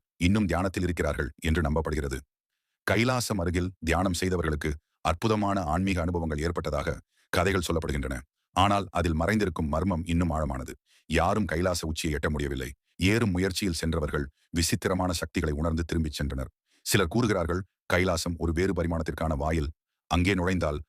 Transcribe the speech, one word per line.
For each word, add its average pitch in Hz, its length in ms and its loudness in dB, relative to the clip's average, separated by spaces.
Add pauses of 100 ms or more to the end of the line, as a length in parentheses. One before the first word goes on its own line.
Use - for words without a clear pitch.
(200)
இன்னும் 98 280 4
தியானத்தில் 90 380 0
இருக்கிறார்கள் 76 440 -2 (120)
என்று 80 220 0
நம்பப்படுகிறது. 73 540 -2 (680)
கைலாசம் 113 540 2
அருகில் 90 320 0 (120)
தியானம் 82 340 2
செய்தவர்களுக்கு 78 500 -2 (360)
அற்புதமான 101 600 0
ஆன்மீக 87 360 0
அனுபவங்கள் 82 420 -2
ஏற்பட்டதாக 78 520 -2 (380)
கதைகள் 92 340 2
சொல்லப்படுகின்றன. 69 480 -2 (400)
ஆனால் 101 360 4
அதில் 82 280 2
மறைந்திருக்கும் 85 520 0
மர்மம் 80 340 0
இன்னும் 85 280 2
ஆழமானது. 67 400 -4 (360)
யாரும் 90 420 2
கைலாச 87 360 0
உச்சியை 78 280 -2
எட்ட 82 140 -2
முடியவில்லை. 69 400 -4 (400)
ஏறும் 110 260 4
முயற்சியில் 92 440 0
சென்றவர்கள் 76 460 0 (280)
விசித்திரமான 92 600 0
சக்திகளை 80 400 -2
உணர்ந்து 80 320 0
திரும்பிச் 80 340 -2
சென்றனர். 67 300 -4 (360)
சிலர் 92 280 2
கூறுகிறார்கள், 92 480 2 (280)
கைலாசம் 90 480 0
ஒரு 85 160 -2
வேறு 92 220 2
பரிமாணத்திற்கான 82 600 -2
வாயில். 76 340 0 (400)
அங்கே 87 240 4
நுழைந்தால் 85 540 0